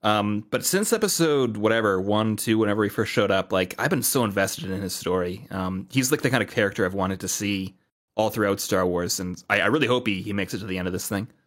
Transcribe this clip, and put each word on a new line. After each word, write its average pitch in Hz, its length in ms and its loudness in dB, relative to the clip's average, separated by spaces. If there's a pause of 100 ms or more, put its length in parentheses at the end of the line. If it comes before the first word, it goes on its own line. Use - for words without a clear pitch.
Um, 104 480 0
but 123 140 -2
since 202 280 0
episode, 156 640 2
whatever, 107 440 4
one, 107 360 2
two, 110 220 2
whenever 107 260 4
he 101 60 0
first 110 220 -2
showed 101 180 4
up, 95 220 2
like, 92 260 0
I've 139 120 0
been 143 120 0
so 123 220 2
invested 98 460 -2
in 95 120 -4
his 95 120 -6
story. 90 560 -4
Um, 92 400 -6
he's, 127 200 0
like, 147 120 0
the 127 80 0
kind 123 120 2
of 95 80 -4
character 101 340 0
I've 92 100 -2
wanted 95 260 -2
to 98 80 -8
see 98 460 -4 (400)
all 107 160 2
throughout 101 300 0
Star 92 260 2
Wars, 87 320 -2
and 92 300 -8
I, 101 120 2
I 90 60 4
really 131 200 2
hope 123 200 0
he, 98 160 -2
he 101 120 -6
makes 98 200 -2
it 107 40 -6
to 101 80 -8
the 92 120 -6
end 90 80 -4
of 90 60 -4
this 92 160 -6
thing. 104 180 -4 (200)